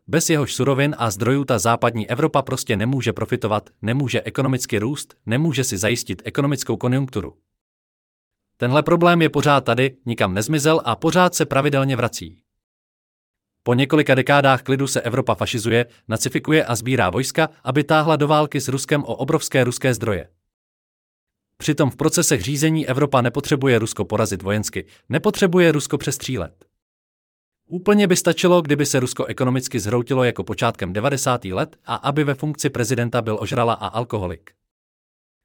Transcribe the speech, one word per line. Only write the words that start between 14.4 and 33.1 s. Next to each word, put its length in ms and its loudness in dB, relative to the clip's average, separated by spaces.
klidu 240 0
se 140 -4
Evropa 340 -2
fašizuje, 520 0
nacifikuje 560 0
a 120 -2
sbírá 340 0
vojska, 380 0
aby 200 0
táhla 320 2
do 120 0
války 320 2
s 80 -6
Ruskem 360 -2
o 100 -6
obrovské 500 0
ruské 300 0
zdroje. 340 -4
Přitom 300 0
v 60 -8
procesech 460 0
řízení 460 0
Evropa 320 2
nepotřebuje 580 2
Rusko 260 -4
porazit 380 -2
vojensky, 440 -4
nepotřebuje 640 4
Rusko 260 -2
přestřílet. 680 -6
Úplně 400 2
by 100 4
stačilo, 460 4
kdyby 240 0
se 140 0
Rusko 240 -2
ekonomicky 560 -2
zhroutilo 440 0
jako 200 -2
počátkem 480 -4
devadesátých 600 -2
let 320 -4
a 100 -6
aby 300 -2
ve 100 -2
funkci 360 -4
prezidenta 520 -2